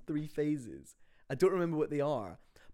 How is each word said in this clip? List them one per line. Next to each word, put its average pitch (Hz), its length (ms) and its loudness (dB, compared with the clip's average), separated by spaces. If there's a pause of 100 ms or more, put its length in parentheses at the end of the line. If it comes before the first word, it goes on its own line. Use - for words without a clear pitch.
three 151 220 -2
phases. 135 680 -4 (360)
I 139 40 -4
don't 185 160 6
remember 170 240 2
what 151 140 0
they 147 100 0
are, 123 380 -2 (360)